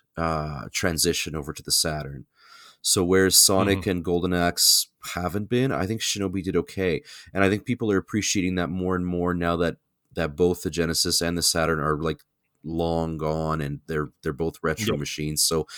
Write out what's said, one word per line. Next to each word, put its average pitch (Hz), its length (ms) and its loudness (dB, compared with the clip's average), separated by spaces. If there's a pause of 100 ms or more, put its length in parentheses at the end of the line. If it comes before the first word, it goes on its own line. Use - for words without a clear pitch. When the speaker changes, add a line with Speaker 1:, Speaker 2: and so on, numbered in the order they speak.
(180)
Speaker 1:
uh, 76 540 -2
transition 82 640 0
over 76 180 -6
to - 100 -16
the 82 80 -8
Saturn. 71 560 -2 (540)
So - 220 2
whereas 92 340 6
Sonic 98 420 6
Speaker 2:
Mm-hmm. 98 100 -2
Speaker 1:
and 90 160 -2
Golden 90 280 0
Axe - 540 2 (280)
haven't 90 340 -4
been, 127 220 2
I 85 160 0
think 113 140 -4
Shinobi 95 420 -2
did 95 120 -2
okay. 87 480 0 (300)
And 95 100 2
I 95 60 6
think 104 160 0
people 117 260 -2
are 95 60 4
appreciating 92 580 0
that 87 140 0
more 92 260 -2
and 90 100 -2
more 90 280 0
now 85 240 0
that, 82 200 0 (360)
that 78 220 -2
both 87 260 2
the 92 80 -4
Genesis 82 520 0
and 85 160 0
the 82 60 -2
Saturn 80 360 2
are, 76 180 0
like, 78 260 -4 (400)
long 82 540 -2
gone 78 440 -2
and 71 260 -4
they're, 76 240 -4 (100)
they're 78 120 -4
both 82 280 -4
retro 82 340 -2
Speaker 2:
Yep. 73 40 -4
Speaker 1:
machines. 76 440 -4
So 80 220 0 (120)